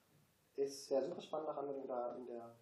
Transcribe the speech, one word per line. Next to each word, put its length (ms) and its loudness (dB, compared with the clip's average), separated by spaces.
ist 340 2
ja 120 6
super 180 0
spannend, 280 -2
nach 80 0
Anwendungen 320 -2
da 260 0
in 120 -6
der 360 -8